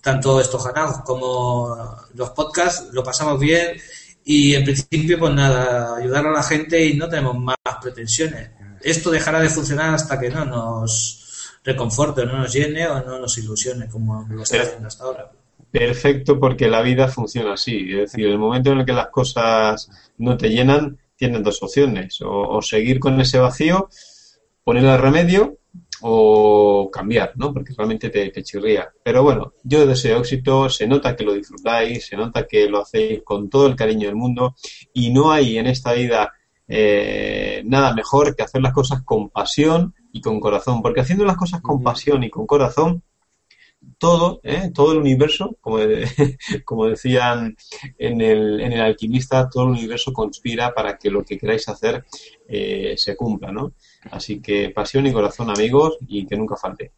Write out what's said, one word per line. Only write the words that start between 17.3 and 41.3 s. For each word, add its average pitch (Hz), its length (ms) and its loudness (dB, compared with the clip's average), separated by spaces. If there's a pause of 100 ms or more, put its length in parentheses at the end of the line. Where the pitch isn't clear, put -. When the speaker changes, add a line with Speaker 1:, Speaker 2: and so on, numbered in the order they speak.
Speaker 2:
así. 101 380 -4
Es 101 220 -2
decir, 110 140 -2
el 104 120 0
momento 127 320 2
en 135 80 2
el 127 60 0
que 127 80 0
las 120 160 -2
cosas 113 840 0 (260)
no 123 200 0
te 110 120 0
llenan, 139 480 4 (200)
tienes 120 260 -2
dos 104 180 -2
opciones. 101 600 0
O, 98 100 -8
o 104 300 -2
seguir 120 380 0
con 131 200 0
ese 127 180 2
vacío, 160 520 2 (760)
ponerle 127 340 6
remedio 175 600 4 (440)
o 107 880 6
cambiar, 101 440 -2
¿no? 135 180 -4
Porque - 240 -8
realmente 214 320 -4
te, 190 220 -2
te - 100 -12
chirría. 101 480 -2 (140)
Pero 123 180 4
bueno, 127 320 2 (100)
yo 147 220 4
deseo 127 340 2
éxito, 135 500 2
se 110 180 -2
nota 131 280 2
que 107 100 -6
lo 104 80 0
disfrutáis, 117 760 -4
se 104 80 -14
nota 113 320 -4
que 104 220 4
lo 101 120 -2
hacéis 110 420 -2
con 101 260 -6
todo 139 180 4
el 127 80 2
cariño 110 320 0
del 101 80 -4
mundo 123 400 -2 (380)
y 120 180 0
no 147 200 6
hay 127 260 2
en 120 100 0
esta 127 260 -2
vida, 120 380 0 (360)
eh, 104 1000 0
nada 131 280 4
mejor 139 420 0
que 117 80 -4
hacer 131 180 -2
las 131 120 0
cosas 131 300 0
con 107 260 -4
pasión 156 640 0 (200)
y 110 80 -12
con 110 180 -4
corazón, 107 420 -2
porque 117 200 0
haciendo 185 240 0
las 185 120 2